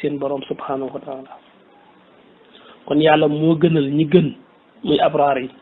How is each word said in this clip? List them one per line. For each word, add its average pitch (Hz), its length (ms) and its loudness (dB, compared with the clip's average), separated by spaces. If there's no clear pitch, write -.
seen 151 180 -4
borom 139 280 -4
subhaanahu 135 460 -6
wa 139 60 -10
taala. 135 320 -14
Kon 147 160 -2
Yàlla 156 260 4
moo 156 280 2
gënal 156 360 2
ñi 151 140 2
gën 151 280 2
muy 151 160 2
abraar 143 400 2
yi. 131 100 -8